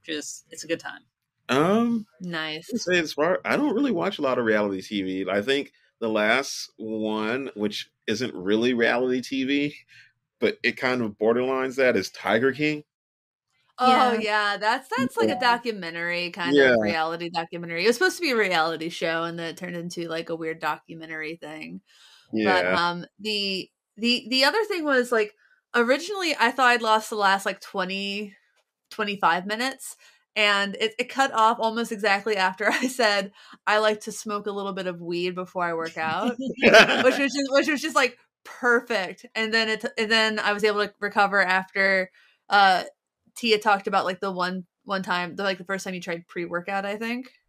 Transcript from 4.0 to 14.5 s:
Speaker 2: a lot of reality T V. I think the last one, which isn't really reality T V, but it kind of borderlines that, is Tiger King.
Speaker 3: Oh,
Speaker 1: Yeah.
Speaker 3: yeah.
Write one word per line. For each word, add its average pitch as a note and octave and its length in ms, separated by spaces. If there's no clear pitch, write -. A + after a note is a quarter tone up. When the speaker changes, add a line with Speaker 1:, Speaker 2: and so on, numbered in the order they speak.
Speaker 2:
a - 20
lot C3 180
of A#2+ 60
reality G#2 360
T G#2 220
V. F#2 260
I G2+ 120
think C3+ 300
the A2+ 100
last A2 680
one, A2 800
which G#2 340
isn't A2+ 280
really G#2+ 380
reality B2 480
T C3+ 240
V, C#3+ 300
but - 240
it A#2+ 140
kind B2+ 240
of G#2+ 160
borderlines B2+ 600
that, B2+ 200
is F#2+ 140
Tiger A2+ 420
King. D3+ 300
Speaker 3:
Oh, B3+ 300
Speaker 1:
Yeah. A3+ 80
Speaker 3:
yeah. G#3 380